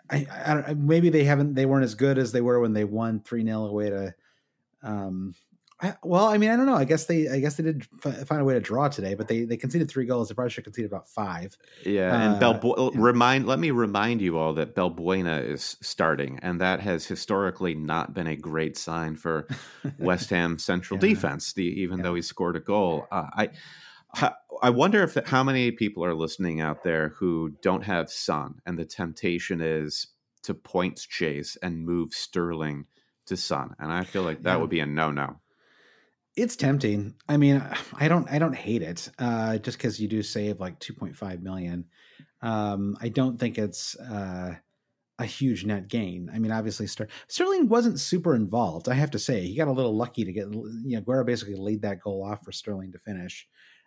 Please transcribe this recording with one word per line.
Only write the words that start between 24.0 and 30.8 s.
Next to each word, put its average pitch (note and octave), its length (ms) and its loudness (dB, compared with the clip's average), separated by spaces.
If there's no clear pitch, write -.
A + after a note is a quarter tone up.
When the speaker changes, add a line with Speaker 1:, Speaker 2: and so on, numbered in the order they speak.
Speaker 2:
I, - 180 2
I D#3 80 8
wonder F#3+ 320 6
if, - 240 0
how C3+ 180 4
many B2+ 280 2
people G2+ 340 -2
are F2 80 0
listening E2 480 -2
out D#2 220 -4
there D#2+ 260 2
who E2 400 -2
don't F#2 240 2
have F2+ 260 -2
Son, D2 540 -4
and F2 140 -6
the D#2+ 80 -6
temptation F2 760 -4
is D#2 460 -2
to G2+ 100 -6
points - 500 -4